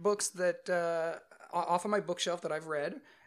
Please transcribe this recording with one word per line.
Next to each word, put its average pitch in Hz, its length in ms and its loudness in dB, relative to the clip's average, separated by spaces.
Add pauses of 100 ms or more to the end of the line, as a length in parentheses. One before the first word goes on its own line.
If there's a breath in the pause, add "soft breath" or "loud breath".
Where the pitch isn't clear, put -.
books 208 300 2
that, 175 400 0
uh, 165 480 0 (340)
o-, 170 80 0
off 170 240 2
of 208 60 0
my 208 100 4
bookshelf 175 420 -2
that 156 100 -2
I've 156 140 -4
read 156 340 -2 (260 loud breath)